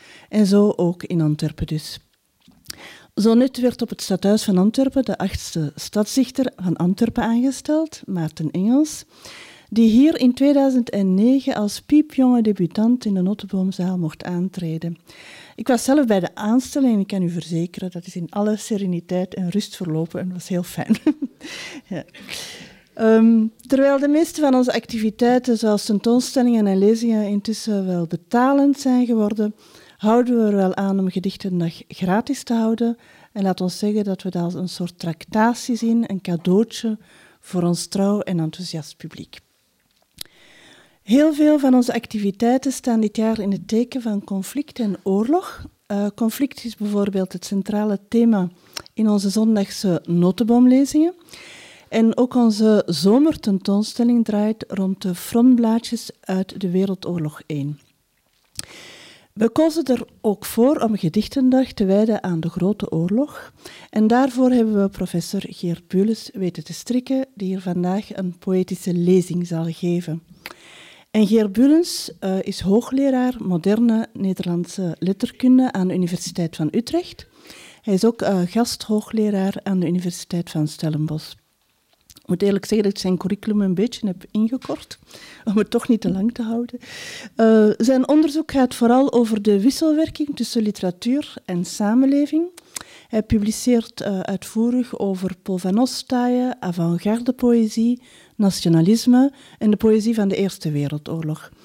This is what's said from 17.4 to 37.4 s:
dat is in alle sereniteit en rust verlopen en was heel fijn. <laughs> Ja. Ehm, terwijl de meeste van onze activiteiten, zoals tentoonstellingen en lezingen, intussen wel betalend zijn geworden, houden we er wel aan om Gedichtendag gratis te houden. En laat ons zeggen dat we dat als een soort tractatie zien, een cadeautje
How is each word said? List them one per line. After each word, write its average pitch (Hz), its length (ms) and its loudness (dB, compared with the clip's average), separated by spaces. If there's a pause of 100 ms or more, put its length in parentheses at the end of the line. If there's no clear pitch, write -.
dat 175 160 -12
is 180 100 -18
in 170 140 -8
alle 208 260 -2
sereniteit 180 800 -4
en 180 140 -4
rust 202 280 -4
verlopen 165 440 -6
en 185 120 -6
was 180 160 -12
heel 180 140 -2
fijn. - 420 -4
<laughs> - 0 - (840)
Ja. 170 160 -8 (880)
Ehm, 226 520 6 (200)
terwijl 277 320 4
de 285 100 0
meeste 311 320 0
van 277 140 4
onze 247 180 2
activiteiten, 233 840 0
zoals 208 260 0
tentoonstellingen 233 840 2
en 190 120 2
lezingen, 220 500 2
intussen 208 580 -4
wel 175 200 -2
betalend 269 720 2
zijn 247 280 2
geworden, 214 480 0 (420)
houden 240 400 2
we 226 80 2
er 208 120 2
wel 190 180 2
aan 196 240 -2
om 190 120 0
Gedichtendag 180 600 -4 (160)
gratis 208 540 -2
te 240 120 -4
houden. 226 420 0 (360)
En 202 100 -6
laat 185 180 -2
ons 180 180 -4
zeggen 208 260 -2
dat 190 180 -4
we 185 80 -6
dat 175 120 -4
als 175 120 -4
een 180 140 -6
soort - 300 -8
tractatie 220 800 -2
zien, 226 340 0
een 190 100 -6
cadeautje 196 760 -2 (420)